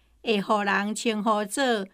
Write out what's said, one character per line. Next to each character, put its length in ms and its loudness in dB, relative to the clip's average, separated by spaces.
会 180 0
互 220 0
人 320 0
称 300 -2
呼 200 2
做 500 0